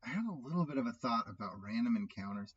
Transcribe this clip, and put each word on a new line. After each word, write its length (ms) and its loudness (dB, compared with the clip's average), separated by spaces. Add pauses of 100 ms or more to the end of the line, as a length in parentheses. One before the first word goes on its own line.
I 60 -8
have 180 2
a 40 -2
little 320 2
bit 140 0
of 80 2
a 60 0
thought 360 0
about 320 -8
random 360 2
encounters. 600 -4